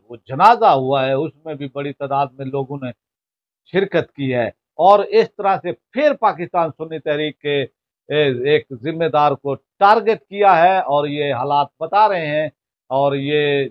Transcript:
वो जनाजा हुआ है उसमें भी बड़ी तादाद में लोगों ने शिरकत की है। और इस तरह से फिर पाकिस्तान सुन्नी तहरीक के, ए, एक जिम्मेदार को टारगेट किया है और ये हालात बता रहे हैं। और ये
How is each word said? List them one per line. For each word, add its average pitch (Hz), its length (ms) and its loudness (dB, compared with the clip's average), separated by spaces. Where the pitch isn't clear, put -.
वो 120 80 -18
जनाजा 208 520 4
हुआ 135 340 2
है 135 140 0
उसमें 151 400 -8
भी 139 100 -10
बड़ी 143 240 -8
तादाद 139 380 -4
में 139 60 -10
लोगों 139 380 -8
ने 123 80 -10
शिरकत 175 440 -2
की 139 120 -4
है। 120 220 -2
और 196 260 4
इस 226 240 2
तरह 190 300 -2
से 175 140 -8
फिर 285 420 -2
पाकिस्तान 170 560 -2
सुन्नी 160 300 -10
तहरीक 151 360 -4
के, 143 260 -4
ए, 147 100 0
एक - 180 -2
जिम्मेदार 147 600 -2
को 139 220 -6
टारगेट 208 640 2
किया 196 340 2
है 180 280 4
और 143 260 -2
ये 147 240 -4
हालात 143 380 -2
बता 202 260 2
रहे 175 200 -2
हैं। 151 240 -2
और 139 240 0
ये 143 560 0